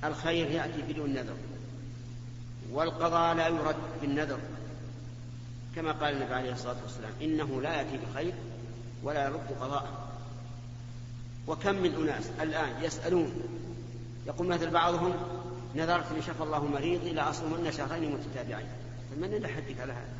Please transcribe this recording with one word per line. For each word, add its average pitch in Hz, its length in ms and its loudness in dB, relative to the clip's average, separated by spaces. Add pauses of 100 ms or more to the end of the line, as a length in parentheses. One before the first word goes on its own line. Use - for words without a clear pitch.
الخير 156 480 2
يأتي 156 380 0
بدون 147 200 0
نذر، 123 280 -2 (1300)
والقضاء 165 640 6
لا 165 120 6
يرد 156 280 4 (260)
بالنذر، 143 380 2 (1400)
كما 160 160 0
قال 147 220 4
النبي 131 200 0
عليه 127 180 0
الصلاة 123 320 -2
والسلام: 110 280 -6 (100)
"إنه 151 400 2
لا 151 120 2
يأتي 135 240 0
بخير 135 360 -2 (720)
ولا 139 220 2
يرد 139 220 -2 (140)
قضاء". 135 260 0 (1600)
وكم 196 280 2
من 180 200 4
أناس 156 340 0 (120)
الآن 156 280 2 (120)
يسألون، 165 520 2 (960)
يقول 175 200 0
مثل 165 220 4
بعضهم: 175 440 6 (600)
"نذرت 160 400 4
إن 156 60 0
شفى 160 220 -2
الله 151 220 2
مريضي 165 460 2
لأصومن 156 600 0
شهرين 151 400 0
متتابعين". 120 560 -4 (440)
فمن 175 220 -2
اللي 214 140 0
حدك 135 320 -4
على 127 140 -4
هذا؟ 120 260 -6